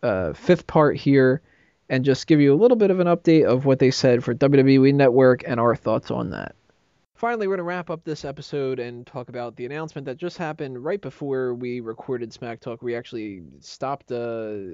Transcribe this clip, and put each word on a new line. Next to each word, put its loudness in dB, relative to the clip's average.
uh, -2
fifth 0
part 2
here, 2
and -2
just 0
give 4
you 6
a 4
little 4
bit 4
of 0
an 0
update 4
of 2
what 4
they 4
said 2
for -4
W 2
W 6
E 4
Network 4
and -4
our 2
thoughts -4
on -6
that. -12
Finally, -4
we're -2
gonna -6
wrap -8
up -10
this -8
episode -6
and -12
talk -14
about -10
the -10
announcement -10
that -10
just -10
happened -10
right -6
before -6
we -8
recorded -10
Smack -14
Talk. -14
We -6
actually -12
stopped, -10
uh, -8